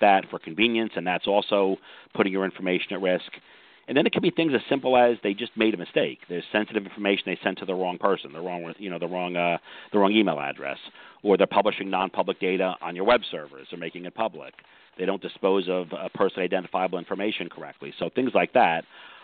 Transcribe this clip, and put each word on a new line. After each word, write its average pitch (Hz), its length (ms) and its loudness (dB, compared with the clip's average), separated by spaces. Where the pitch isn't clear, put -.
that 98 300 6
for 90 80 -8
convenience, 113 580 0
and 87 100 -4
that's 90 200 -2
also 101 500 2
putting 98 180 -4
your 95 140 -2
information 92 460 -4
at 95 100 -8
risk. 92 280 -2
And 131 80 -2
then 262 100 4
it 233 60 0
can 180 100 -2
be 180 80 2
things 165 240 -2
as 113 140 2
simple 127 280 2
as 120 260 6
they 104 100 0
just 110 240 -8
made 110 160 2
a 101 40 -2
mistake. 85 420 -4
There's 87 220 -6
sensitive 107 340 -2
information 98 420 0
they 92 160 -4
sent 95 160 -2
to - 60 -10
the 92 100 -4
wrong 90 240 -4
person, 92 340 0
the 78 80 -12
wrong, 87 380 -8
you 101 120 -8
know, 87 80 -6
the 85 80 -4
wrong, 90 300 -4
uh, 87 220 2
the 104 60 2
wrong 101 140 6
email 95 280 4
address, 69 380 -6
or 101 140 6
they're 92 100 8
publishing 98 420 2
non-public 95 520 0
data 92 400 0
on 87 160 -8
your 90 80 -4
web 117 160 6
servers 69 420 -12
or 87 60 -12
making 85 260 -10
it 87 100 -12
public. 80 400 -6
They 92 80 -2
don't 95 160 -2
dispose 95 460 0
of, 90 240 -4
uh, 92 220 -8
person 95 280 0
identifiable 92 560 -2
information 95 500 -4
correctly. 73 500 -14
So 87 100 -4
things 123 260 -2
like 90 200 4
that 87 300 4